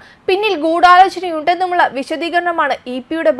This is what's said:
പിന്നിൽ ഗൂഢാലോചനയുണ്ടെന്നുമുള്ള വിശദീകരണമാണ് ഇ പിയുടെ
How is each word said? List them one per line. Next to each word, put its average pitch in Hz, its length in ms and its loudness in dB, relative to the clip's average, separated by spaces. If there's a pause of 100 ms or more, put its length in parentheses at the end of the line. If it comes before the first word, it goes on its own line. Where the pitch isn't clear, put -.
(280)
പിന്നിൽ 403 260 0 (120)
ഗൂഢാലോചനയുണ്ടെന്നുമുള്ള 349 1160 2 (140)
വിശദീകരണമാണ് 320 800 -4 (180)
ഇ - 20 -8 (120)
പിയുടെ 320 320 0